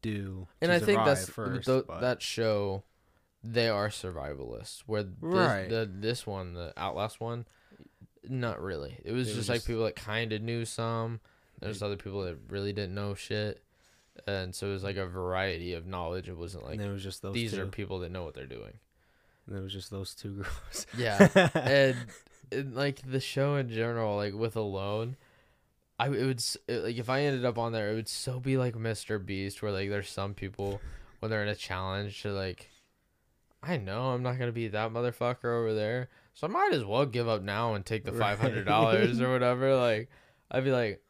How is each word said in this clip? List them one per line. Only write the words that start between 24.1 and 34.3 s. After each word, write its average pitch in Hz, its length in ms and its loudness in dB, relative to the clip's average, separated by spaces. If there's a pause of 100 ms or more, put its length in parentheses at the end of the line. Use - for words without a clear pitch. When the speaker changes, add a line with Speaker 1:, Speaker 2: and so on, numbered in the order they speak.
Speaker 2:
like, 104 160 0
with 107 220 -2
Alone, 104 640 -2 (840)
I, 120 100 4
it 131 180 2
would 131 120 0
s-, - 180 -4 (100)
it, 113 180 -2
like, 117 120 -2
if 117 120 -4
I 131 140 2
ended 135 220 2
up 117 140 2
on 117 140 0
there, 107 200 0
it - 20 0
would 110 140 -2
so 127 320 -4
be 135 160 2
like 123 180 2
Mister 110 440 -2
Beast, 98 440 -4
where, 107 100 0
like, 98 180 0
there's 101 180 -2
some 98 260 -4
people 98 460 -4 (400)
when 110 100 -2
they're 107 120 2
in 104 60 0
a 104 60 0
challenge 98 680 -4
to, 104 100 -2
like, 95 360 -4 (960)
"I - 140 -2
know 110 340 -2
I'm 123 120 0
not 127 160 -2